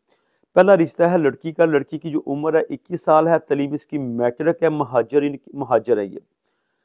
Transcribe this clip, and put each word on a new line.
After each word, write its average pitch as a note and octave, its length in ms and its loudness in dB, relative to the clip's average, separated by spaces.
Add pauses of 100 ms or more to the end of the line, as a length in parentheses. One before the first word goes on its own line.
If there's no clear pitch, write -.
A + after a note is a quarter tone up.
(560)
पहला F#3 180 6
रिश्ता E3+ 340 2
है F3+ 100 0
लड़की D3 340 -2
का। E3+ 120 0
लड़की D3+ 340 0
की E3 120 -12
जो D3+ 80 -2
उम्र D3+ 380 -4
है D#3+ 140 0
इक्कीस E3 340 -10
साल D#3+ 240 4
है, E3 100 4
तालीम C#3+ 360 -4
इसकी D3 240 -8
मैट्रिक B2+ 640 -2
है, D#3+ 80 2
महाजर C#3 540 0
इन-, C#3+ 140 -4 (160)
महाजर B2 440 0
है G2+ 80 -4
ये, F#2+ 140 -12 (640)